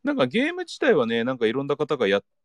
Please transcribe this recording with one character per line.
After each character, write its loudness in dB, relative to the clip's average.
な -2
ん -4
か 2
ゲ 0
ー -6
ム -8
自 -16
体 4
は 2
ね、 0
な -2
ん -12
か 2
い 2
ろ -4
ん -8
な -2
方 -2
が 0
や 4
っ -8